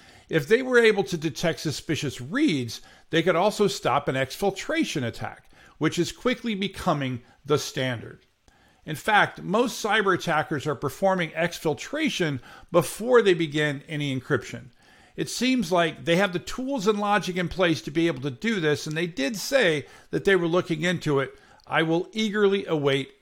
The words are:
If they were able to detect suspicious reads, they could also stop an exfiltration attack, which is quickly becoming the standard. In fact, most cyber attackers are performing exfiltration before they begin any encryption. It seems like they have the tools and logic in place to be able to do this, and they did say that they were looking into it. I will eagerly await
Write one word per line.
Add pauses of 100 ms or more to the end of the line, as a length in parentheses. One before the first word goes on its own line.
(280)
If
they
were
able
to
detect
suspicious
reads, (300)
they
could
also
stop
an
exfiltration
attack, (280)
which
is
quickly
becoming (240)
the
standard. (600)
In
fact,
most
cyber
attackers
are
performing
exfiltration (320)
before
they
begin
any
encryption. (440)
It
seems
like
they
have
the
tools
and
logic
in
place
to
be
able
to
do
this,
and
they
did
say (240)
that
they
were
looking
into
it. (300)
I
will
eagerly
await (100)